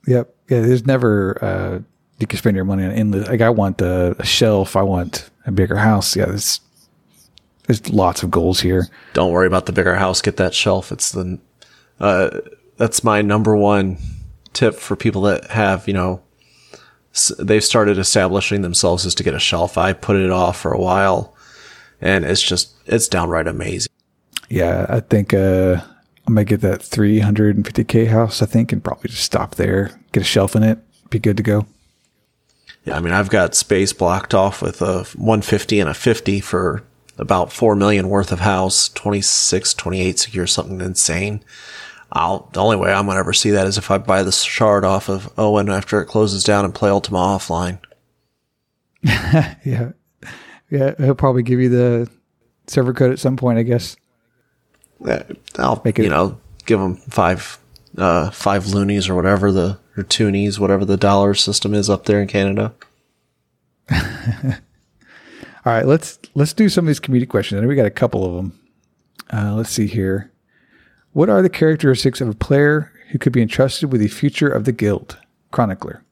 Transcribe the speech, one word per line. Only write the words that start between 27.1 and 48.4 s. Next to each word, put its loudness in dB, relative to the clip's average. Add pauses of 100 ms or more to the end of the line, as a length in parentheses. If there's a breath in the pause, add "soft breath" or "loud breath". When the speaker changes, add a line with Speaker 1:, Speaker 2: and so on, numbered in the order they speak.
Speaker 1:
hundred 2
and 0
fifty -2
K 2
house, 2
I 2
think, 0
and -2
probably -8
just -6
stop -4
there, -2 (120)
get 0
a -4
shelf 0
in 4
it, 2 (320)
be -2
good 2
to -2
go. 0 (1160 loud breath)
Speaker 2:
Yeah, -6
I -4
mean, -2
I've 0
got 2
space 0
blocked -2
off 2
with -6
a -2 (120)
one 0
fifty 0
and 0
a -4
fifty 0
for -4 (360)
about 0
four 2
million 2
worth 0
of -4
house, 0
twenty-six, -2
twenty-eight -4
secure, -4
something -6
insane. -4 (680 loud breath)
I'll, -4
the -4
only 2
way 0
I'm 0
gonna -2
ever -2
see 2
that 2
is -2
if -4
I 2
buy 0
the -2
shard 0
off 0
of -6
Owen 0
after -2
it -6
closes 0
down 2
and -4
play 0
Ultima 0
offline. -2 (1200)